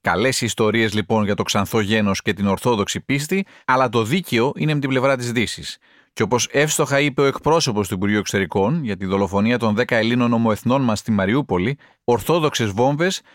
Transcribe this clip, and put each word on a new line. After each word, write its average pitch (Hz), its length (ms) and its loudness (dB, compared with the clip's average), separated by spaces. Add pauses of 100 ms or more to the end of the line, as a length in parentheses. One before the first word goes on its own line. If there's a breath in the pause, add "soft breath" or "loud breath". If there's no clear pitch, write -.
Καλές 101 400 0
ιστορίες, 110 540 0
λοιπόν, 107 300 0
για 101 100 0
το 101 80 -4
ξανθό 101 380 0
γένος 104 420 0
και 107 100 -2
την 98 140 -2
ορθόδοξη 101 540 0
πίστη, 151 460 -4 (180 loud breath)
αλλά 131 240 2
το 113 140 0
δίκαιο 127 540 0
είναι 151 180 0
με 147 60 0
την 135 80 -2
πλευρά 131 280 2
της 120 160 -6
Δύσης. 107 460 -4 (360 soft breath)
Και - 80 0
όπως 110 280 0
εύστοχα 143 500 0
είπε 147 200 0
ο 143 40 6
εκπρόσωπος 135 640 0
του - 60 -2
Υπουργείου 101 240 0
Εξωτερικών 104 680 0
για 104 120 -4
τη 98 100 -8
δολοφονία 98 520 0
των 110 160 0
δέκα 120 220 0
Ελλήνων 120 360 2
ομοεθνών 117 500 0
μας 113 160 0
στη - 120 -8
Μαριούπολη, 104 680 0 (260 soft breath)
ορθόδοξες 135 680 0
βόμβες 143 500 0 (140 soft breath)